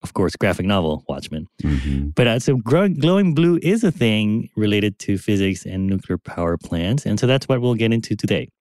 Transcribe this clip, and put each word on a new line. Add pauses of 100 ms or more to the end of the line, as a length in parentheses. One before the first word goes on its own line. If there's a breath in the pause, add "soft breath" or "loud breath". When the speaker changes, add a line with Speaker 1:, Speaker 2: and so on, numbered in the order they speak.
Speaker 1:
of
course,
graphic
novel
Watchmen. (160)
Speaker 2:
Mm-hmm.
Speaker 1:
But,
uh,
so
gro-,
glowing
blue
is
a
thing
related
to
physics
and
nuclear
power
plants.
And
so
that's
what
we'll
get
into
today. (120)